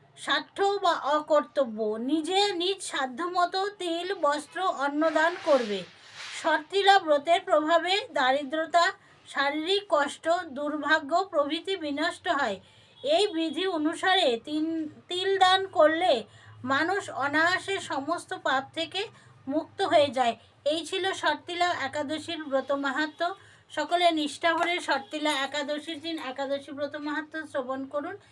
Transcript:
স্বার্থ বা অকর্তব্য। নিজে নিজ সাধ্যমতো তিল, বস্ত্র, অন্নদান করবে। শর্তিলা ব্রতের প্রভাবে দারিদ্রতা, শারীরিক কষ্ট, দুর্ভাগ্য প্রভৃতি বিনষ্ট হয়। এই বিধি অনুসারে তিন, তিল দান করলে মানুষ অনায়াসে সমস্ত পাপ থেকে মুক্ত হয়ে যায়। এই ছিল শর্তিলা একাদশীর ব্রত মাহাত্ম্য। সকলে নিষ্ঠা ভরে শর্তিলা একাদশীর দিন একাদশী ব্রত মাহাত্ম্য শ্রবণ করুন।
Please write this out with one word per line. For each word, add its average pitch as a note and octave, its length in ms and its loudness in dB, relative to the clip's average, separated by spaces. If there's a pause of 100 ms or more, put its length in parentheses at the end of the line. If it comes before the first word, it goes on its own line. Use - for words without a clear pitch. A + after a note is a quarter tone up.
(160)
স্বার্থ - 440 -4
বা G4 320 2
অকর্তব্য। C#4 1080 0
নিজে E4 520 0
নিজ F#4 300 -2
সাধ্যমতো F4 840 -2
তিল, F4+ 460 -4
বস্ত্র, D4+ 480 -2
অন্নদান D#4 840 2
করবে। A3+ 380 2 (600)
শর্তিলা F#4 560 4
ব্রতের D#4+ 420 4
প্রভাবে E4+ 720 2
দারিদ্রতা, D#4 800 2 (340)
শারীরিক D#4 600 -2
কষ্ট, C#4+ 400 0
দুর্ভাগ্য D#4 960 0
প্রভৃতি E4 520 -2
বিনষ্ট D#4+ 520 -4
হয়। C4 320 0 (420)
এই E4 240 4
বিধি D#4+ 400 -2
অনুসারে E4+ 800 2
তিন, D#4 440 -2 (200)
তিল F#4+ 300 0
দান F#4+ 280 4
করলে D#4+ 580 4 (400)
মানুষ D#4 460 0
অনায়াসে E4 720 0
সমস্ত D#4+ 540 -4
পাপ C#4+ 300 0 (100)
থেকে F#4 340 -4 (400)
মুক্ত D4+ 340 -4
হয়ে D4+ 260 4
যায়। A#3 280 0 (280)
এই D#4 220 -2
ছিল F#4+ 260 -2
শর্তিলা E4+ 680 -2
একাদশীর D4+ 640 -6
ব্রত C4+ 280 -2
মাহাত্ম্য। D4+ 600 -2 (360)
সকলে E4+ 400 2
নিষ্ঠা D#4+ 440 0
ভরে E4+ 260 0
শর্তিলা D4+ 520 -2
একাদশীর D4 680 -6
দিন D#4+ 180 -6
একাদশী C#4 540 -6
ব্রত C#4+ 240 -6
মাহাত্ম্য D4+ 500 -8
শ্রবণ C4 400 -6
করুন। D4+ 300 -6 (160)